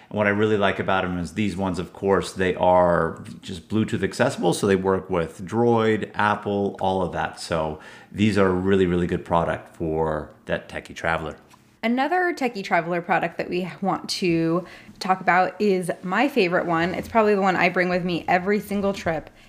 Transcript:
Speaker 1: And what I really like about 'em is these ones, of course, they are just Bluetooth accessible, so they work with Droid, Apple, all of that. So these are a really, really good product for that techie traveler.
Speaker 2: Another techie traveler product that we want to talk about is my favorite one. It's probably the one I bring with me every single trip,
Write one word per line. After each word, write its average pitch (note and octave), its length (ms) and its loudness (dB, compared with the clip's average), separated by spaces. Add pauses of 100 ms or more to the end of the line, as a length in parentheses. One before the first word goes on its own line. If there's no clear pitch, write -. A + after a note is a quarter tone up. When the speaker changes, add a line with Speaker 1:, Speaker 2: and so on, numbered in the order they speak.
(100)
Speaker 1:
And G2+ 80 -4
what G#2 80 2
I G2+ 40 4
really G#2+ 260 2
like G2 240 0
about F#2+ 240 0
'em F2+ 120 -4
is E2+ 180 -6
these G2 220 -2
ones, F#2 220 -2
of E2+ 140 -8
course, F#2+ 400 0
they F#2 240 0
are F2 640 4 (180)
just F#2 280 -14
Bluetooth G#2+ 340 0
accessible, A#2+ 500 0
so - 140 -2
they G2 80 6
work F#2+ 340 0
with E2+ 380 -2
Droid, A2 680 2
Apple, G2+ 680 0
all F#2+ 220 0
of E2 100 -2
that. E2 260 -6
So D#2 400 -4 (320)
these G#2 260 2
are G2 120 6
a F#2 40 4
really, F#2+ 320 4
really F2 220 2
good E2+ 180 -2
product E2 520 -2
for D#2 540 -2 (160)
that E2+ 220 -4
techie - 240 -12
traveler. D#2+ 440 -4 (440)
Speaker 2:
Another D4+ 540 0
techie A#3+ 300 -4
traveler F3 360 0
product E3+ 380 -2
that - 100 -6
we F3 220 -4 (100)
want F#3 280 -2
to E3 560 0 (340)
talk F#3 220 0
about F3+ 400 2
is F#3 320 2 (100)
my F#3+ 240 0
favorite F3+ 400 2
one. E3+ 300 0
It's - 100 -8
probably G#3+ 300 4
the F#3+ 60 2
one F#3+ 120 2
I F3 140 2
bring F3+ 200 0
with F3+ 160 0
me E3+ 220 -2
every F#3 320 2
single G3+ 340 -2
trip, E3 380 -4 (180)